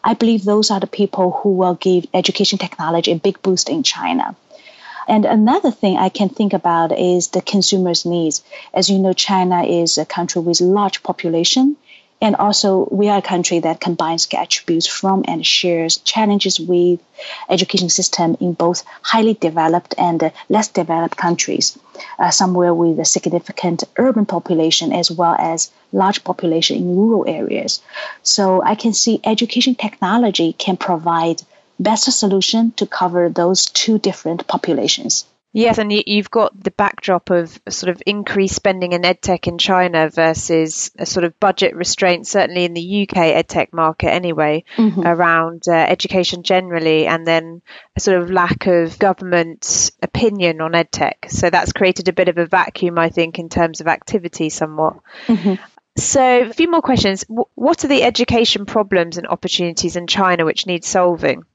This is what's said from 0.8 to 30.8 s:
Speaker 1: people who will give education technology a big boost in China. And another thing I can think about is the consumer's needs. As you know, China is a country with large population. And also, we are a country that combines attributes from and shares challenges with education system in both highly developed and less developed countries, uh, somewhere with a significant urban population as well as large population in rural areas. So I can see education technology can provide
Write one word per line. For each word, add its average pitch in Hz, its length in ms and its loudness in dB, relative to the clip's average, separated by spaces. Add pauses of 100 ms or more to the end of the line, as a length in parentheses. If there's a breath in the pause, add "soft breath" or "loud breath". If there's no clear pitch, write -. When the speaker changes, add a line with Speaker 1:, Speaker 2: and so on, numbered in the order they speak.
Speaker 1:
people 190 460 0
who 202 220 0
will 180 200 2
give 180 400 2
education 190 460 0
technology 170 520 -2
a 170 40 2
big 190 260 -2
boost 185 260 0
in 311 140 -2
China. - 540 -2 (720 loud breath)
And 214 180 4
another 233 460 4
thing 196 260 0
I - 120 2
can 196 200 -2
think 208 240 0
about 165 380 0
is 180 380 0
the 180 120 -2
consumer's 185 640 0
needs. 170 380 -2 (320 loud breath)
As 185 160 2
you 190 80 4
know, 185 140 2
China 185 500 0
is 170 340 0
a 151 80 -2
country - 380 -4
with 170 180 0
large 190 400 0
population. 185 760 0 (440 soft breath)
And 214 160 2
also, 202 520 2
we 208 200 2
are 202 80 2
a 185 40 2
country 175 380 -2
that 165 220 -2
combines 165 520 -2
attributes - 540 -2
from 190 400 0
and 165 180 -6
shares 165 520 0
challenges 202 600 0
with 175 440 2 (480 loud breath)
education 180 400 0
system - 500 0
in 180 140 0
both 170 320 -2 (160 loud breath)
highly 220 320 2
developed 165 640 0
and 160 340 0 (160 loud breath)
less 220 220 2
developed 165 480 -2
countries, - 600 -2 (400 loud breath)
uh, 170 120 2
somewhere 180 440 2
with 165 240 2
a 160 60 -2
significant - 800 -2 (140)
urban 233 280 2
population 165 680 0
as 175 180 -2
well 170 260 2
as 165 320 -2 (220 soft breath)
large 196 320 0
population 170 540 -2
in 180 180 -2
rural 214 320 2
areas. - 540 -6 (400 loud breath)
So 185 420 2
I 214 120 0
can 220 180 -2
see - 320 0
education 240 500 0
technology 202 760 0
can 185 240 -2
provide 165 680 -2 (340 soft breath)